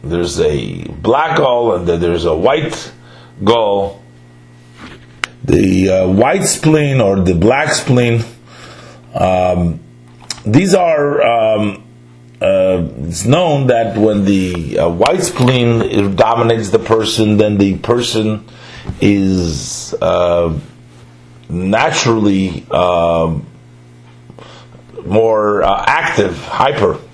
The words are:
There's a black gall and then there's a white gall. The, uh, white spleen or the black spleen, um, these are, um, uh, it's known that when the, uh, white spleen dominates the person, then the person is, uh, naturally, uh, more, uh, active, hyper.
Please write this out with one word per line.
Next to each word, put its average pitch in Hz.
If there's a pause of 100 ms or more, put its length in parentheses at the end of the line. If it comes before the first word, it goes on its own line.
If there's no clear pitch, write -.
There's 85
a 62
black 143
gall 120
and 87
then 85
there's 85
a 80
white 131 (520)
gall. 101 (1400)
The, 95
uh, 92
white 131
spleen 147
or 98
the 90
black 123
spleen, 120 (880)
um, 90 (640)
these 170
are, 151
um, 110 (580)
uh, 95 (160)
it's 85
known 147
that 113
when 104
the, 90
uh, 85
white 120
spleen 117
dominates 113
the 110
person, 107
then 104
the 98
person 110 (560)
is, 95
uh, 87 (880)
naturally, 104
uh, 85 (1700)
more, 107
uh, 98
active, 98
hyper. - (140)